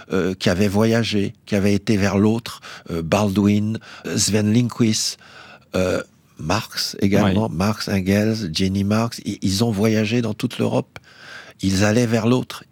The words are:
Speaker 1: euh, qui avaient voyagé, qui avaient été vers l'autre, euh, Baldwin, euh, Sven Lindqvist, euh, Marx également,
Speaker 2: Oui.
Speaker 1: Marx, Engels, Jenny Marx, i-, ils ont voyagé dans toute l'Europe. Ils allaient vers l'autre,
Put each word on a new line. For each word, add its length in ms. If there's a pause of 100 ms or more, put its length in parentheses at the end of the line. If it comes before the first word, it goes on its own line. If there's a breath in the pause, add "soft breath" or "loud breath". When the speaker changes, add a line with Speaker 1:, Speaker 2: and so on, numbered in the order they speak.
(120)
Speaker 1:
euh, 220
qui 160
avaient 160
voyagé, 680 (120)
qui 80
avaient 180
été 240
vers 220
l'autre, 420 (300 loud breath)
euh, 100
Baldwin, 800 (280 loud breath)
euh, 120
Sven 340
Lindqvist, 680 (580 loud breath)
euh, 260 (380)
Marx 600
également, 480
Speaker 2:
Oui. 80
Speaker 1:
Marx, 320
Engels, 640
Jenny 300
Marx, 420
i-, 160
ils 220
ont 80
voyagé 500
dans 140
toute 240
l'Europe. 400 (640 loud breath)
Ils 220
allaient 220
vers 200
l'autre, 460